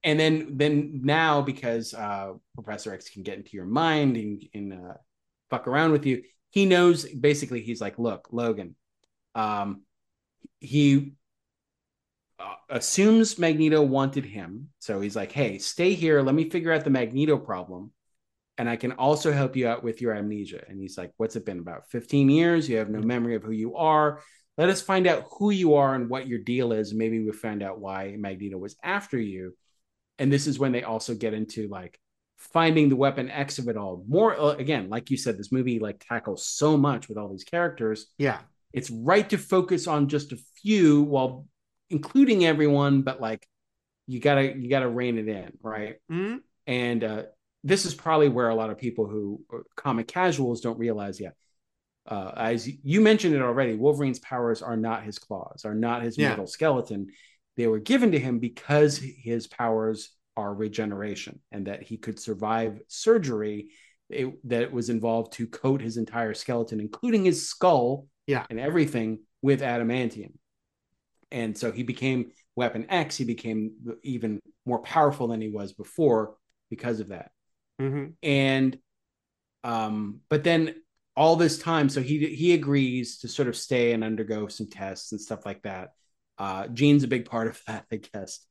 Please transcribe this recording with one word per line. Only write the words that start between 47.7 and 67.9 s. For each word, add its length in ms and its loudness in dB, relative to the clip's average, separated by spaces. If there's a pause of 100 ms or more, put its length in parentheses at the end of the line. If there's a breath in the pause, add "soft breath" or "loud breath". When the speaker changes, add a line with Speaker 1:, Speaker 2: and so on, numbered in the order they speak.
Speaker 1:
is 100 -6
probably 340 4
where 200 2
a 60 0
lot 140 -2
of 80 -8
people 300 -2
who, 340 -6 (100)
uh, 80 -12 (160)
comic 320 -4
casuals 540 0
don't 160 -4
realize 420 -4
yet. 140 -12 (720)
Uh, 300 -8
as 340 -4 (140)
you 180 4
mentioned 320 6
it 80 2
already, 320 0
Wolverine's 460 2
powers 420 -2
are 160 -4
not 260 -2
his 140 -12
claws, 480 -12
are 100 -6
not 280 0
his 160 -4
Speaker 2:
Yeah. 100 4
Speaker 1:
metal 160 -4
skeleton. 640 -2 (480 loud breath)
They 120 0
were 120 2
given 340 4
to 60 2
him 200 -2
because 580 2
his 480 -6
powers 640 -2 (260)
are 200 -6
regeneration 840 -6 (120)
and 160 -8
that 160 -10
he 140 -12
could 220 -12
survive 680 -4
surgery 800 0 (420 soft breath)
it, 240 -6 (160)
that 240 0
was 160 -4
involved 440 -2
to 120 -6
coat 340 0
his 180 -6
entire 360 -4
skeleton, 460 -4
including 460 0
his 220 2
skull 600 2 (180)